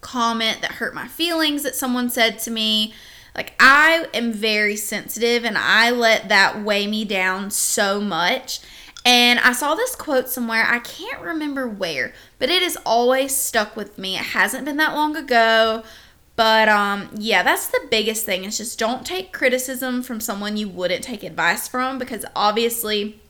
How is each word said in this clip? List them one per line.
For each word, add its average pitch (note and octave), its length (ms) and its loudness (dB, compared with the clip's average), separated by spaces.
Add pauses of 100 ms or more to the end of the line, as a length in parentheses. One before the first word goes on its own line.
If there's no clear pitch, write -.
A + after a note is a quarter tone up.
comment A3+ 600 -2
that - 120 -4
hurt - 220 -6
my D3+ 140 -10
feelings D#4 540 0
that C#4 120 -4
someone B3 360 0
said A3+ 300 0
to A#3 100 -6
me, A3 440 0 (400)
like, - 240 -10
I D4+ 560 4
am A#3 180 -2
very G#3 440 0
sensitive A3+ 680 -2
and G#3 140 0
I G3+ 320 4
let A3+ 380 2
that G3+ 340 4
weigh G3+ 240 0
me G#3+ 180 -2
down F#3+ 460 -2
so G3+ 500 0
much. G3+ 600 -2 (440)
And A#3+ 360 6
I B3 120 6
saw D4 220 0
this A#4 200 -2
quote B3+ 340 -2
somewhere. A3+ 380 0
I G3+ 120 2
can't - 420 -10
remember D4+ 480 -4
where, E3 460 -4 (240)
but B3+ 100 -2
it F4+ 140 2
has E4+ 140 -2 (100)
always B3+ 500 2
stuck - 400 -2
with G#3 220 -12
me. F#3+ 180 -6
It - 60 -6
hasn't A3 420 0
been D4 140 -4
that D#4 160 2
long D4+ 220 0
ago. A3+ 680 4 (520)
But, A3 340 6
um, G3+ 460 2
yeah, G#3 280 0
that's E4 260 2
the B4+ 220 -2
biggest A3 360 0
thing. F#3 180 -2
It's G#3 140 -6
just - 200 -8
don't A#3+ 280 -2
take F#4 260 -8
criticism B3+ 680 -2
from A#3+ 180 -8
someone G#3 380 -4
you G#3 100 -4
wouldn't F3+ 340 -2
take G#3 200 -10
advice E3 440 0
from C4 320 -4
because B3 360 -8
obviously G#3+ 960 0